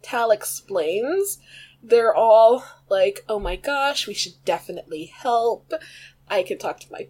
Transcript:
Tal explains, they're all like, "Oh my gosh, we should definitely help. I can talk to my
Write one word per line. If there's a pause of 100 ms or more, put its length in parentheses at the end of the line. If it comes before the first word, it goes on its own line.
Tal
explains, (440)
they're
all (240)
like,
"Oh
my
gosh,
we
should (100)
definitely
help. (560)
I
can
talk
to
my